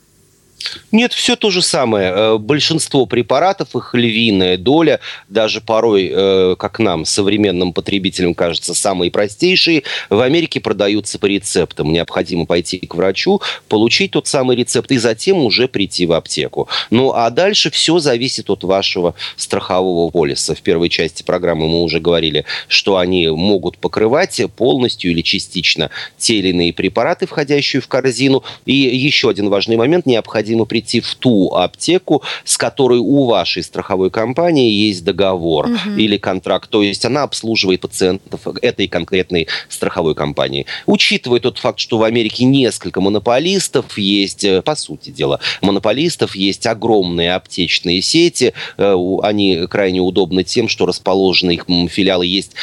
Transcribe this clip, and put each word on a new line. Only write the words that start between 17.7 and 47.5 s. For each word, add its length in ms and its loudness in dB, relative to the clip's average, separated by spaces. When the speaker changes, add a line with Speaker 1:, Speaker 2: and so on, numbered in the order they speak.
Speaker 1:
все 300 0
зависит 500 -2
от 140 -4
вашего 500 0
страхового 720 0
полиса. 440 -2
В 80 -12
первой 260 2
части 340 -4
программы 460 0
мы 140 2
уже 180 -2
говорили, 440 0
что 300 0
они 320 2
могут 500 0
покрывать 640 0
полностью 560 0
или 100 -2
частично 680 -2
те 200 0
или 100 0
иные 240 2
препараты, 540 -2
входящие 540 -2
в 60 -6
корзину. 560 0
И 60 2
еще 560 2
один 220 0
важный 260 0
момент. 300 2
Необходимо 580 0
прийти 360 -2
в 140 -6
ту 400 2
аптеку, 680 0
с 120 -2
которой 420 2
у 280 2
вашей 360 0
страховой 480 -2
компании 800 2
есть 160 -4
договор 640 0
Speaker 2:
Мгм. 300 -2
Speaker 1:
или 180 2
контракт. 540 -2
То 120 2
есть 220 0
она 180 0
обслуживает 580 -2
пациентов 600 -4
этой 260 -2
конкретной 580 -2
страховой 460 -2
компании. 500 -4
Учитывая 540 0
тот 180 -4
факт, 200 -4
что 200 -2
в 40 4
Америке 420 0
несколько 560 2
монополистов 960 0
есть, 460 0
э, 180 2
по 120 -2
сути 360 -12
дела, 280 -2
монополистов, 720 0
есть 320 -2
огромные 680 0
аптечные 680 -2